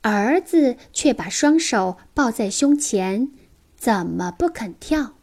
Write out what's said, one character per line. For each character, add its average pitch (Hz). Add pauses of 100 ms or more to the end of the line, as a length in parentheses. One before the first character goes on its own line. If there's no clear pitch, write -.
儿 220
子 285 (160)
却 269
把 170
双 294
手 190 (160)
抱 262
在 214
胸 285
前， 214 (460)
怎 202
么 175
不 349
肯 220
跳 302